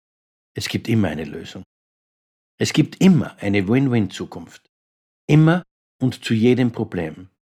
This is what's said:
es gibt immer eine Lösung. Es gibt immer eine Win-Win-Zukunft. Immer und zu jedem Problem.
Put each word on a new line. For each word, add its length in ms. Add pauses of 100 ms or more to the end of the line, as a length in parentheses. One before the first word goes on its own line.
(540)
es 140
gibt 200
immer 200
eine 160
Lösung. 380 (960)
Es 140
gibt 300
immer 400
eine 260
Win-Win-Zukunft. 960 (600)
Immer 360 (380)
und 240
zu 80
jedem 400
Problem. 560 (220)